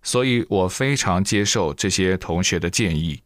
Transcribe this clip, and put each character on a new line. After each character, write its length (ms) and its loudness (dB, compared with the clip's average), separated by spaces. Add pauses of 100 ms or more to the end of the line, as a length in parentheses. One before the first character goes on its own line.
所 200 0
以 260 2
我 180 2
非 280 -2
常 260 0
接 220 2
受 300 0
这 160 -2
些 260 2
同 260 -2
学 180 0
的 100 -2
建 260 0
议。 300 -4